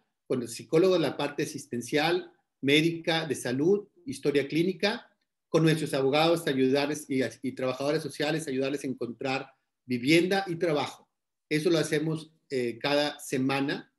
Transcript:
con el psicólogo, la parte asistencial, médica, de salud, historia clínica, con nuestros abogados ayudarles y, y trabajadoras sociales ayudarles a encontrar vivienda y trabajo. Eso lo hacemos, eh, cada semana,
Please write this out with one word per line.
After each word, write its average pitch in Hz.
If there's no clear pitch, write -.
con 127
el 113
psicólogo, 175
la 143
parte 143
asistencial, 147
médica, 160
de 135
salud, 147
historia 139
clínica, 185
con 160
nuestros 160
abogados 151
ayudarles 143
y, 131
y 127
trabajadoras 139
sociales 156
ayudarles 135
a -
encontrar 131
vivienda 170
y 175
trabajo. 147
Eso 156
lo 165
hacemos, 151
eh, 120
cada 147
semana, 139